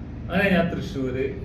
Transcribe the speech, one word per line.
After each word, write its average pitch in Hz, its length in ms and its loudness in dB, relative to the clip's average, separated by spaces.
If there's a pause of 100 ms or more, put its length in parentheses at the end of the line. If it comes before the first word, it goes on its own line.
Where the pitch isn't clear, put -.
(240)
അങ്ങനെ 190 260 2
ഞാൻ 170 260 4
തൃശ്ശൂര് 127 680 -2